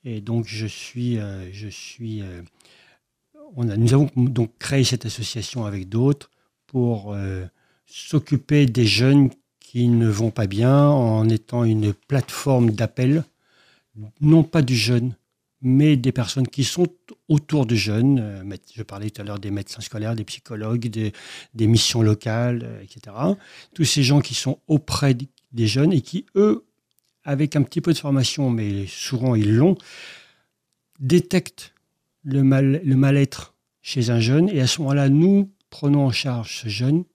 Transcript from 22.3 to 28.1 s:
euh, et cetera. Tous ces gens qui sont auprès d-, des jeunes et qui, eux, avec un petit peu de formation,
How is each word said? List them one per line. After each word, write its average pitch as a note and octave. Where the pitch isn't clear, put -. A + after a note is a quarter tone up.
euh, A2
et G2
cetera. A#2
Tous E3
ces C#3
gens C#3
qui -
sont -
auprès C#3+
d-, B2+
des A#2
jeunes C#3
et C3+
qui, -
eux, G#3+
avec C#3+
un D3
petit D#3+
peu E3+
de -
formation, C#3